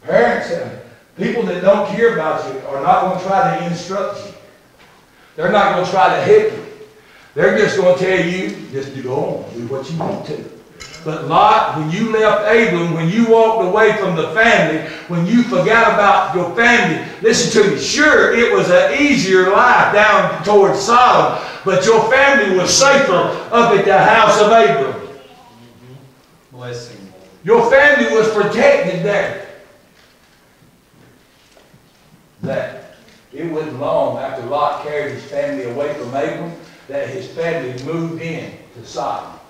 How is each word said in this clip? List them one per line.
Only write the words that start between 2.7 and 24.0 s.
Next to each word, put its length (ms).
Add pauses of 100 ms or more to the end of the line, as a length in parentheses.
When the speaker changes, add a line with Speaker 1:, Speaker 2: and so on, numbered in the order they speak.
Speaker 1:
not 200
gonna 200
try 360
to 80
instruct 600
you. 60 (1040)
They're 160
not 220
gonna 160
try 260
to 60
help 300
you. 140 (680)
They're 240
just 180
gonna 200
tell 280
you, 320 (160)
"Just 220
do 180
on, 320 (100)
do 120
what 240
you 80
want 280
to." 180 (600)
But 240
Lot, 500
when 120
you 220
left 300
Abram, 520
when 140
you 180
walked 380
away 320
from 200
the 180
family, 460 (280)
when 180
you 180
forgot 500
about 400
your 200
family, 520 (160)
listen 400
to 80
me, 80
sure, 560
it 180
was 180
an 300
easier 500
life 440
down 500
towards 340
Sodom, 640 (220)
but 220
your 240
family 480
was 180
safer 380 (360)
up 280
at 80
the 120
house 420